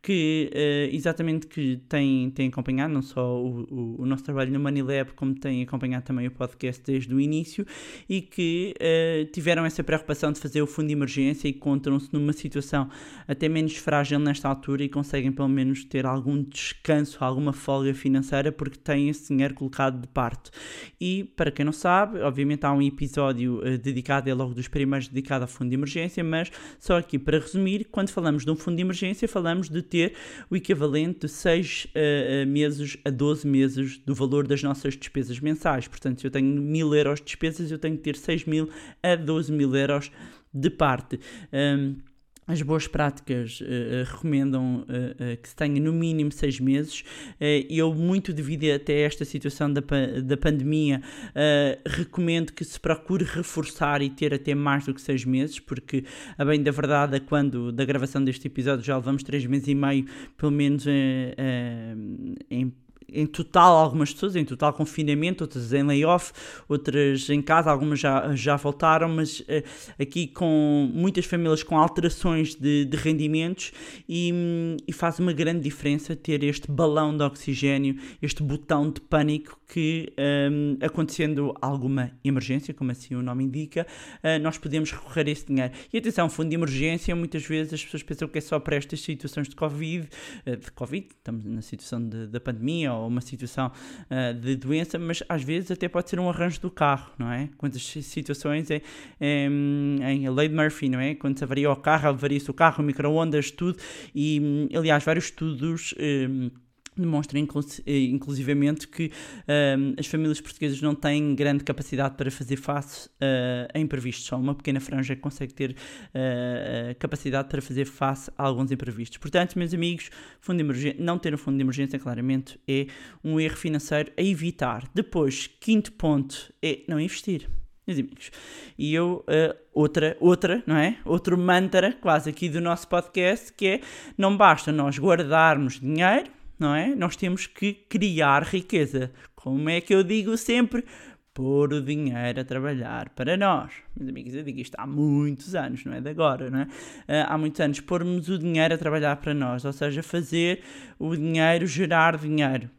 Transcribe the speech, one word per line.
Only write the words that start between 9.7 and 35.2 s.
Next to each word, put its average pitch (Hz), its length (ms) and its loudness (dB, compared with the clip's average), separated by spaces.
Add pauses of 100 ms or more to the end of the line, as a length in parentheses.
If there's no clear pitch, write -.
preocupação 151 480 0
de 147 80 -6
fazer 147 220 0
o 147 40 4
fundo 151 200 -2
de 151 80 0
emergência 139 540 0
e - 20 2
encontram-se 139 600 0
numa 147 200 2
situação 139 560 -2 (400)
até 143 200 0
menos 156 280 2
frágil 143 420 2
nesta 143 300 0
altura 139 360 -2
e 139 40 -2
conseguem 139 420 0
pelo 135 180 0
menos 135 360 2
ter 131 220 -2
algum 135 360 0
descanso, 147 800 -2
alguma 135 300 0
folga 139 400 0
financeira, 135 580 2
porque 143 280 -8
têm 143 320 0
esse 147 180 -6
dinheiro 135 260 2
colocado 135 460 -2
de 123 80 -12
parte. - 420 -4 (480)
E, 185 260 -2 (120)
para 170 140 2
quem 147 140 -2
não 151 80 2
sabe, 185 480 2
obviamente 143 440 0
há 143 80 4
um 139 80 4
episódio, 135 840 0
eh, 127 120 0
dedicado, 131 540 -2
é 131 40 2
logo 127 200 -2
dos 123 140 -6
primeiros 139 400 0
dedicado 135 360 -2
ao 123 40 -6
fundo 123 200 -6
de 123 60 0
emergência, 160 500 -2
mas 160 260 -2 (280)
só - 180 2
aqui 170 220 0
para 143 200 2
resumir, 190 520 0
quando 196 180 0
falamos 151 380 0
de 151 40 0
um 156 60 2
fundo 170 200 -2
de 175 60 0
emergência, 185 460 -2
falamos 170 400 -2
de 160 220 -4
ter 170 240 2 (340)
o - 80 0
equivalente 156 720 0
de - 20 -4
seis, 170 680 0
eh, 139 480 2
eh, - 20 0
meses 143 600 0
a 143 60 0
doze 147 360 0
meses 135 520 2
do 139 160 -2
valor 139 320 2
das 139 160 2
nossas 139 340 -2
despesas 123 440 -6